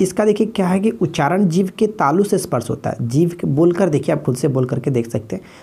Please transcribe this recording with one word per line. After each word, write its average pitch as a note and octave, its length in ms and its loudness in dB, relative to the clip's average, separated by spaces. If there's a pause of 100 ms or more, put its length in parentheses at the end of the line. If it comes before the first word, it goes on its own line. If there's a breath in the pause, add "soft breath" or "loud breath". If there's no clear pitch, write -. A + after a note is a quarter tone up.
इसका G3 240 0
देखिए G#3+ 220 2
क्या G3 200 -2
है F#3+ 120 2
कि G#3+ 100 0
उच्चारण F3+ 580 0
जीव F#3 300 0
के A3 100 2
तालु E3+ 360 2
से G3+ 140 0
स्पर्श - 320 -2
होता - 200 -6
है। - 120 -4
जीव C3+ 280 2 (120)
के E3 60 -2
बोलकर E3+ 420 2
देखिए, D3 260 0
आप D3 80 -4
खुद B2+ 120 0
से D#3 120 0
बोल B2+ 180 0
करके C3 260 -4
देख A#2 180 -2
सकते - 260 -6
हैं, - 80 -10 (200 loud breath)